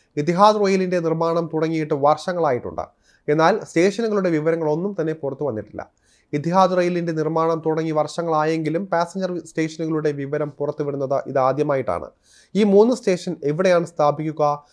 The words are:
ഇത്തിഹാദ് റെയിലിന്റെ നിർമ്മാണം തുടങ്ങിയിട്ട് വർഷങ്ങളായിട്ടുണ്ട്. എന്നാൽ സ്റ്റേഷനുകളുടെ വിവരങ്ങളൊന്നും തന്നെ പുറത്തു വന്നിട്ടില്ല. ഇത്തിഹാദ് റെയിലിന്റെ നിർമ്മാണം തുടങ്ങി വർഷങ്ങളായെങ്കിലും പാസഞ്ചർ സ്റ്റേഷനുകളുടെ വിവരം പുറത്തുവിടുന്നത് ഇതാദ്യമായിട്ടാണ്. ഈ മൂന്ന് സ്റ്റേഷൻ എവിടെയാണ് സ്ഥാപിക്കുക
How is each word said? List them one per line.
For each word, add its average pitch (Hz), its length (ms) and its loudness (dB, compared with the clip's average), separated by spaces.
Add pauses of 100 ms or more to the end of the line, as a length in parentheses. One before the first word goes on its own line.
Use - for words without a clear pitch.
(160)
ഇത്തിഹാദ് 196 500 4
റെയിലിന്റെ 185 340 0
നിർമ്മാണം 165 540 0
തുടങ്ങിയിട്ട് 160 400 -2
വർഷങ്ങളായിട്ടുണ്ട്. 147 920 0 (420)
എന്നാൽ 160 360 4
സ്റ്റേഷനുകളുടെ 196 680 0
വിവരങ്ങളൊന്നും 165 680 -2
തന്നെ 156 120 -2
പുറത്തു 139 320 -8
വന്നിട്ടില്ല. 107 380 -8 (500)
ഇത്തിഹാദ് 180 440 2
റെയിലിന്റെ 175 360 0
നിർമ്മാണം 160 540 0
തുടങ്ങി 160 240 -2
വർഷങ്ങളായെങ്കിലും 156 960 -2
പാസഞ്ചർ 180 440 -2 (160)
സ്റ്റേഷനുകളുടെ 160 680 -4
വിവരം 143 380 -4
പുറത്തുവിടുന്നത് 143 680 -4 (100)
ഇതാദ്യമായിട്ടാണ്. 131 840 0 (460)
ഈ 196 80 4
മൂന്ന് 214 320 6
സ്റ്റേഷൻ 180 500 -4
എവിടെയാണ് 170 420 2
സ്ഥാപിക്കുക 151 580 0 (280)